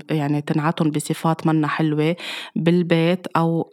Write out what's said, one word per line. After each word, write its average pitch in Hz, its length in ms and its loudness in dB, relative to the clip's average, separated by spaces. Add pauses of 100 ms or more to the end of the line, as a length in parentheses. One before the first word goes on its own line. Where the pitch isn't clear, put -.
يعني 147 320 0
تنعتهم 156 480 0
بصفات 160 580 -2
منا 156 200 2
حلوة 156 480 0 (400)
بالبيت 170 720 2 (100)
أو 165 360 0